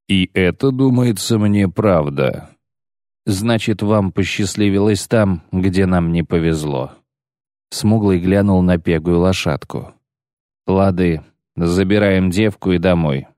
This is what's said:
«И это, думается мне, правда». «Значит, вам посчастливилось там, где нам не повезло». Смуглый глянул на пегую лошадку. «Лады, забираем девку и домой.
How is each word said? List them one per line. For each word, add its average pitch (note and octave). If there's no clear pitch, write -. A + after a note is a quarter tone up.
«И F#2+
это, F#2+
думается B2
мне, G2+
правда». D2
«Значит, A2
вам G2+
посчастливилось G2+
там, G2+
где F#2
нам F2
не E2+
повезло». D#2
Смуглый G#2
глянул F#2+
на F2+
пегую E2+
лошадку. F2
«Лады, F2+
забираем F#2+
девку G2
и F2
домой. E2